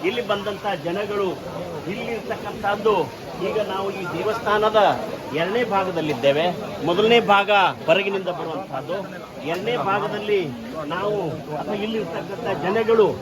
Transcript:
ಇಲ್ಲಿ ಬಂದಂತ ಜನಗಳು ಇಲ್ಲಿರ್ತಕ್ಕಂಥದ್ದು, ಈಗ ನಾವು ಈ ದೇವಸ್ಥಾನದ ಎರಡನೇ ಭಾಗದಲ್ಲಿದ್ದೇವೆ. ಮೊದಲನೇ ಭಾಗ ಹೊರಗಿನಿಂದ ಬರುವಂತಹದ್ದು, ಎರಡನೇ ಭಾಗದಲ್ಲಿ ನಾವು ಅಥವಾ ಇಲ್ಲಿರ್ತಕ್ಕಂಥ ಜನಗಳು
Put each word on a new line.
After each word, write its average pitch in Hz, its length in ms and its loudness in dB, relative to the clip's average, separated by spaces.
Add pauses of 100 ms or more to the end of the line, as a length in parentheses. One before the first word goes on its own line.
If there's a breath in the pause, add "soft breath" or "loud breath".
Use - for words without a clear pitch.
ಇಲ್ಲಿ 233 240 0
ಬಂದಂತ 202 340 -2 (200)
ಜನಗಳು 202 420 -2 (640)
ಇಲ್ಲಿರ್ತಕ್ಕಂಥದ್ದು, 214 1040 -2 (520)
ಈಗ 202 100 0 (160)
ನಾವು 196 140 -2 (120)
ಈ 185 40 -6 (120)
ದೇವಸ್ಥಾನದ 214 640 2 (600)
ಎರಡನೇ 202 240 0 (120)
ಭಾಗದಲ್ಲಿದ್ದೇವೆ. 156 720 2 (440)
ಮೊದಲನೇ 220 300 6 (140)
ಭಾಗ 202 180 4 (360)
ಹೊರಗಿನಿಂದ 190 420 2 (100)
ಬರುವಂತಹದ್ದು, 160 580 -6 (520)
ಎರಡನೇ 202 260 -2 (160)
ಭಾಗದಲ್ಲಿ 202 500 0 (540)
ನಾವು 202 220 0 (440)
ಅಥವಾ 151 240 -4
ಇಲ್ಲಿರ್ತಕ್ಕಂಥ 196 640 -4 (180)
ಜನಗಳು 220 420 6 (140)